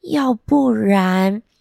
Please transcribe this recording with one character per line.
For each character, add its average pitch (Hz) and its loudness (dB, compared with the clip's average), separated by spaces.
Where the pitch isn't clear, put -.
，“要 269 0
不 269 0
然， 196 0